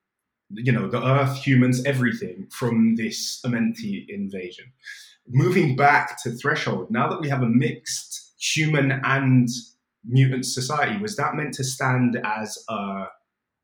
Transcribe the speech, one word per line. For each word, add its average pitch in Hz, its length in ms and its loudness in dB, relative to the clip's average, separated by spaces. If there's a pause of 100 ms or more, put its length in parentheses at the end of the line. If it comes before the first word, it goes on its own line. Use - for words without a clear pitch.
(520)
you 123 200 0
know, 110 160 0
the 123 160 -4
Earth, 131 340 2
humans, 127 460 4
everything 107 680 -2
from 113 440 2
this - 480 -6
Amenti 113 640 -2
invasion. 98 580 -10 (640)
Moving 151 480 4
back 143 460 2
to 113 100 -6
Threshold, 120 600 -4
now 131 180 0
that - 100 -4
we 147 100 -4
have 135 120 0
a 117 80 2
mixed - 920 -2
human 143 640 0
and 131 440 4 (580)
mutant 131 400 4
society, 127 560 -2
was 107 140 -6
that 147 180 -2
meant 151 220 -6
to 135 80 -4
stand 127 600 0
as 107 460 -6
a, 98 380 -6 (560)